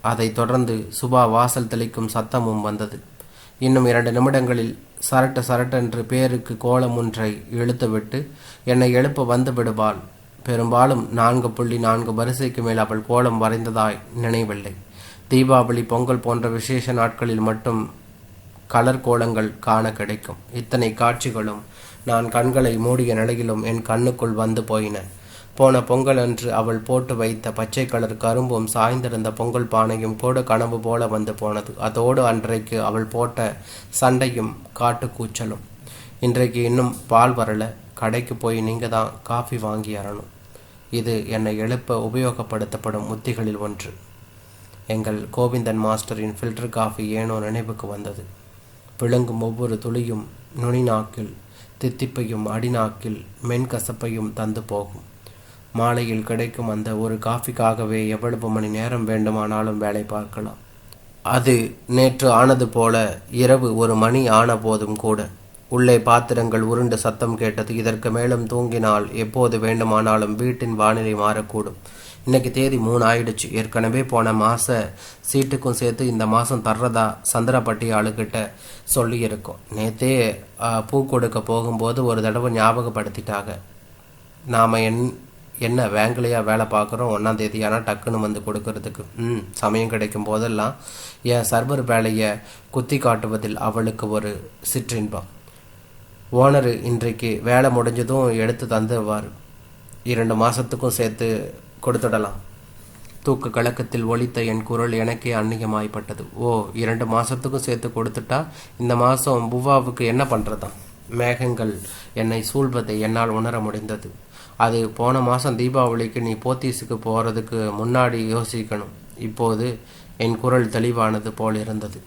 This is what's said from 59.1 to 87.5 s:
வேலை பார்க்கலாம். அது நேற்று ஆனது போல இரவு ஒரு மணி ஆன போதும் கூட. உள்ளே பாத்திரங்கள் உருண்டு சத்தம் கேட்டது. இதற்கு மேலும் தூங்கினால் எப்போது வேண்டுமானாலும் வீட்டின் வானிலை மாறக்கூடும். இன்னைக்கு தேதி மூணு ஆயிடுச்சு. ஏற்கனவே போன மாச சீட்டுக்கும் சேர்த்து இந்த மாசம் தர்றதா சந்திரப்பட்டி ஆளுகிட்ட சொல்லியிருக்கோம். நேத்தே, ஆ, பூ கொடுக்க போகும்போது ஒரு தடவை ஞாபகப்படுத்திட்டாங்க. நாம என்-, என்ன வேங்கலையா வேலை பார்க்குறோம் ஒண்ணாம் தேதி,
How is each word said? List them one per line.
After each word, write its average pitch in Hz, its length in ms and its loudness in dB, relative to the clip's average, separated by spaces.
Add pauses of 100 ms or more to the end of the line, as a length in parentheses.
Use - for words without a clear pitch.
வேலை 104 260 -2
பார்க்கலாம். 107 520 -8 (680)
அது 120 540 2 (120)
நேற்று 127 440 4
ஆனது 123 360 8
போல 113 500 2 (140)
இரவு 123 440 6
ஒரு 117 200 4
மணி 117 320 4
ஆன 113 300 6
போதும் 107 380 -2
கூட. 107 320 0 (400)
உள்ளே 123 320 6
பாத்திரங்கள் 117 600 4
உருண்டு 117 360 2
சத்தம் 113 380 -2
கேட்டது. 110 400 -2
இதற்கு 113 360 -2
மேலும் 120 360 0
தூங்கினால் 113 640 0
எப்போது 113 480 2
வேண்டுமானாலும் 110 760 2
வீட்டின் 123 400 -2
வானிலை 110 400 2
மாறக்கூடும். 104 600 -2 (480)
இன்னைக்கு 127 280 2
தேதி 135 260 2
மூணு 113 280 2
ஆயிடுச்சு. 113 460 0
ஏற்கனவே 113 520 0
போன 113 280 2
மாச 113 580 2 (440)
சீட்டுக்கும் 135 380 0
சேர்த்து 120 360 -2
இந்த 110 180 0
மாசம் 113 380 2
தர்றதா 110 520 2 (180)
சந்திரப்பட்டி 117 600 0
ஆளுகிட்ட 107 560 -2 (460)
சொல்லியிருக்கோம். 113 600 -2 (200)
நேத்தே, 110 640 0 (220)
ஆ, 113 200 0
பூ 135 240 0
கொடுக்க 117 360 0
போகும்போது 117 640 0
ஒரு 113 160 2
தடவை 117 340 0
ஞாபகப்படுத்திட்டாங்க. 107 1000 0 (880)
நாம 113 320 4
என்-, 117 380 0 (420)
என்ன 123 260 2
வேங்கலையா 113 580 2
வேலை 110 220 2
பார்க்குறோம் 107 520 0
ஒண்ணாம் 110 180 2
தேதி, 107 280 -2